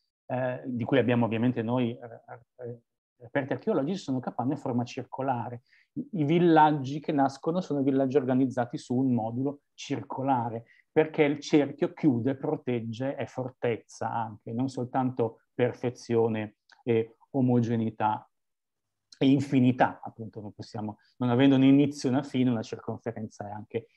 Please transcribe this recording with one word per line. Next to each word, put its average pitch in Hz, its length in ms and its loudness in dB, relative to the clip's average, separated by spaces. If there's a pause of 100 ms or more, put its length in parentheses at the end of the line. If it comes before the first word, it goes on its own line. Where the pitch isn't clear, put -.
(300)
eh, 127 360 -4
di 123 180 -4
cui 139 140 2
abbiamo 120 260 4
ovviamente 117 380 0
noi, 120 340 -2
eh, 120 720 -18
eh, 120 140 -12 (360)
reperti 131 380 -4
archeologici, 165 440 -2
sono 131 220 -4
capanne 123 340 -4
a 143 40 -8
forma 123 260 -2
circolare. 123 800 -6 (300)
I, - 200 -8
i 160 120 0
villaggi 151 760 4
che 170 120 -6
nascono 151 500 0
sono 143 200 -2
villaggi 135 360 2
organizzati 127 580 0
su - 180 -6
un 127 200 2
modulo 120 460 -4 (120)
circolare, 120 920 -4 (280)
perché - 300 2
il 147 180 2
cerchio 165 540 2
chiude, 131 420 2
protegge, 131 800 -6
è 135 100 -8
fortezza 120 880 -6
anche, 113 400 -8
non 123 160 -2
soltanto 127 720 -2 (140)
perfezione 117 1040 -2 (260)
e 113 340 0 (140)
omogeneità 113 1000 0 (880)
e 139 140 4
infinità, 127 720 2
appunto, 110 380 -14
non 101 120 -14
possiamo, 107 460 -10 (180)
non 123 140 0
avendo 135 260 6
un 135 80 6
inizio 143 460 4
e - 20 0
una 139 100 0
fine, 127 280 0
una 113 120 0
circonferenza 110 840 -10
è - 20 -10
anche 107 360 -8 (100)